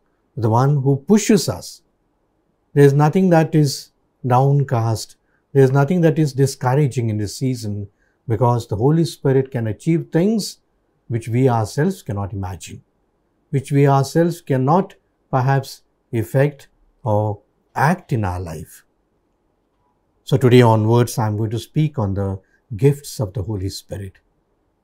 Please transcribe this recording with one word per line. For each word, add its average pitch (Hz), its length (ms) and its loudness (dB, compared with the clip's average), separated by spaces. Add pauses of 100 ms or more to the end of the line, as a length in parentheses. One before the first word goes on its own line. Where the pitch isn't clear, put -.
(360)
the 107 120 -2
one 131 280 2
who 139 180 0
pushes 202 540 2
us. - 340 -10 (920)
There 143 120 6
is 139 80 8
nothing 156 380 2
that 160 220 2
is 151 380 0 (340)
downcast. 123 920 0 (360)
There 135 120 6
is 131 80 4
nothing 143 300 2
that 160 180 2
is 147 140 -2
discouraging 131 760 0
in 107 80 -4
this 104 180 -6
season, 110 520 -6 (400)
because 120 400 0
the 107 80 -6
Holy 151 280 2
Spirit 135 460 -2
can 113 160 -6
achieve 151 460 -4
things 196 460 -2 (500)
which 117 200 -6
we 127 200 2
ourselves 131 520 -2
cannot 101 320 -8
imagine, 92 520 -12 (640)
which 139 220 -4
we 143 160 4
ourselves 160 520 0
cannot 143 540 0 (380)
perhaps 135 500 -2 (300)
effect 135 560 -2 (340)
or 107 380 -2 (340)
act 151 380 -2
in 110 120 -2
our 90 140 -4
life. 80 460 -14 (1400)
So - 140 -2
today 123 260 6
onwards, 113 560 2
I'm 107 180 -2
going 107 140 -4
to 113 80 -6
speak 151 400 -4
on 98 160 -2
the 98 260 -6 (360)
gifts 143 420 -2
of 104 160 -6
the 101 80 -6
Holy 98 260 -8
Spirit. 95 500 -14 (640)